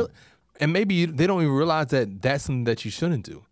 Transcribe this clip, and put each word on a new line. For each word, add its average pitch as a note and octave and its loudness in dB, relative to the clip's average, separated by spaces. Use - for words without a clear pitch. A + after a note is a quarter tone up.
real-, - -10
and D3+ 2
maybe G3 2
you, E3+ 2
they D#3+ 0
don't F#3 2
even D3 2
realize D#3 2
that G2+ -2
that's C3+ 0
something B2+ -2
that A#2 0
you A2+ -6
shouldn't E3 -2
do. - -18